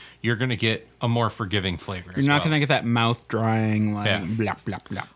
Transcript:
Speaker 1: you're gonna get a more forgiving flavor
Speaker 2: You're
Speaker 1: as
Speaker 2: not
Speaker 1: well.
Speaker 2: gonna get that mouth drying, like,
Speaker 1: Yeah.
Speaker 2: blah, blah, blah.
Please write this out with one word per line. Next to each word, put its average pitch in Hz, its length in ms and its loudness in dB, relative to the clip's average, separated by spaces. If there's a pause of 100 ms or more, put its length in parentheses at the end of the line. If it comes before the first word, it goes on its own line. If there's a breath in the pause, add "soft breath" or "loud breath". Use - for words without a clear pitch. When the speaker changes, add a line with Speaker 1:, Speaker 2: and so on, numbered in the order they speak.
(220 loud breath)
Speaker 1:
you're 117 140 2
gonna 123 200 -2
get 110 320 0 (120)
a 120 80 0
more 117 220 2
forgiving 95 460 -2
flavor 92 360 -10
Speaker 2:
You're 143 80 -4
Speaker 1:
as 135 80 4
Speaker 2:
not 143 80 4
Speaker 1:
well. - 80 0
Speaker 2:
gonna 156 160 2
get 143 80 0
that 135 180 2
mouth 117 400 2
drying, 110 680 2
like, 104 140 -4
Speaker 1:
Yeah. 92 180 2
Speaker 2:
blah, 107 300 -2 (100)
blah, 92 140 -6 (100)
blah. 98 140 -6 (140)